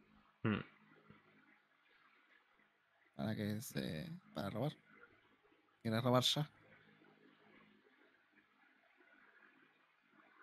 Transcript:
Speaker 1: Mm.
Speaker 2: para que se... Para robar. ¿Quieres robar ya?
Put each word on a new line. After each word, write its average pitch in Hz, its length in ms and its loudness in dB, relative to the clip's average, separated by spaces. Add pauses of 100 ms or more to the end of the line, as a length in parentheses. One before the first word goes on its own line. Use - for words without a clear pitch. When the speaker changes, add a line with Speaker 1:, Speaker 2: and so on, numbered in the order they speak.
(420)
Speaker 1:
Mm. 107 160 2 (2500)
Speaker 2:
para 107 180 -2
que 104 280 -2
se... - 480 -6 (240)
Para 98 160 -4
robar. 127 220 -2 (1080)
¿Quieres 113 220 2
robar 127 180 6
ya? 147 260 2 (4000)